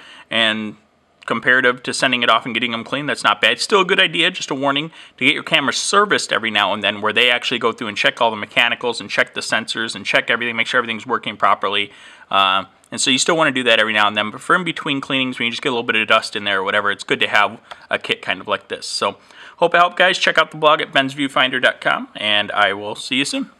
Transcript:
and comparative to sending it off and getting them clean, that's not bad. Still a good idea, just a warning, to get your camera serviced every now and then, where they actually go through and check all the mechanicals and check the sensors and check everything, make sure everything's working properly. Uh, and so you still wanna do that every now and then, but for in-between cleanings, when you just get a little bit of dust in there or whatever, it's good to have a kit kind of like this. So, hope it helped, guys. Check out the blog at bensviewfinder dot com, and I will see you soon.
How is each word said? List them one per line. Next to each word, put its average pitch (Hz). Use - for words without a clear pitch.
and 110
comparative 127
to 131
sending 127
it 120
off 113
and 120
getting 117
them 113
clean, 139
that's 123
not 104
bad. 117
Still 202
a 185
good 190
idea, 170
just -
a 160
warning, 139
to 123
get 143
your 139
camera 143
serviced 196
every 110
now 104
and 104
then, 104
where 107
they 120
actually 120
go 117
through 110
and 104
check -
all 117
the 110
mechanicals 117
and 101
check -
the 127
sensors 113
and 101
check 135
everything, 120
make 113
sure 131
everything's 113
working 113
properly. 101
Uh, 98
and 117
so -
you 131
still 170
wanna 156
do 127
that 113
every 110
now 107
and 104
then, 107
but 131
for -
in-between 160
cleanings, 131
when 120
you 117
just 117
get 143
a -
little 117
bit 117
of 110
dust 110
in 104
there 101
or 95
whatever, 101
it's 98
good 135
to 107
have 107
a 104
kit -
kind 98
of 110
like 101
this. -
So, -
hope 170
it 175
helped, 175
guys. 185
Check 175
out 156
the -
blog 151
at -
bensviewfinder 135
dot 123
com, -
and 104
I 101
will 104
see -
you 135
soon. 269